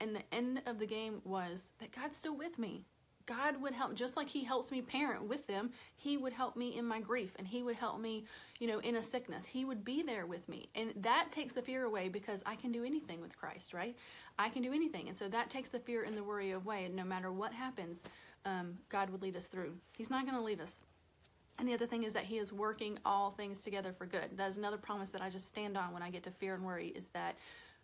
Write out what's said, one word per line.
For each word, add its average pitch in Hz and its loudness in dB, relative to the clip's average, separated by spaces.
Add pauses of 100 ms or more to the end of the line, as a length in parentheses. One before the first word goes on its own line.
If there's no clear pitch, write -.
and 220 0
the - -4
end 247 2
of 233 0
the 214 2
game 220 -2
was 185 -2
that - -10
God's 302 -4
still 311 -2
with 339 -4
me. 196 -2 (400)
God 277 2
would 269 0
help, 240 0
just 247 0
like 294 0
he 277 0
helps 247 2
me 262 0
parent 240 2
with 262 -2
them, 208 2 (240)
he 285 2
would 254 0
help 254 0
me 247 0
in 233 0
my 226 2
grief, 202 0
and 190 -4
he 247 0
would 240 2
help 226 0
me, 220 -2 (360)
you 233 2
know, 214 4
in 240 2
a 226 4
sickness. 247 -2
He 262 0
would 240 -2
be 269 2
there 214 0
with 180 -4
me. 147 -6
And 220 0 (100)
that 294 8
takes 285 -2
the 247 0
fear 262 0
away 196 2
because 196 -2
I 214 -2
can 247 0
do 233 2
anything 269 0
with 170 -10
Christ, 165 -8
right? 220 -2 (420)
I 208 6
can 240 0
do 254 2
anything. 302 4
And 185 -4
so 202 -2
that 226 2
takes 262 -4
the 240 0
fear 233 0
and 214 0
the 208 0
worry 202 0
away. 190 0
And 180 -2
no 190 0
matter 185 0
what 202 0
happens, 226 -4 (400)
um, 180 0 (120)
God 196 2
would 190 -4
lead 190 0
us 185 -4
through. 180 -4 (200)
He's 226 -4
not 262 2
gonna 254 2
leave 214 2
us. - -6 (800)
And 247 2
the 247 4
other 233 4
thing 233 2
is 220 0
that 214 2
he 220 0
is 202 0
working 208 0
all 196 6
things 196 -4
together 196 -2
for 185 -6
good. 175 -2
That 190 2
is 190 -2
another 208 0
promise 202 -2
that 185 -2
I 190 0
just 185 -6
stand 208 -2
on 180 0
when 175 -4
I 175 -4
get 180 -4
to 180 -4
fear 190 0
and 185 -2
worry, 175 0
is 185 -6
that 175 -2 (480)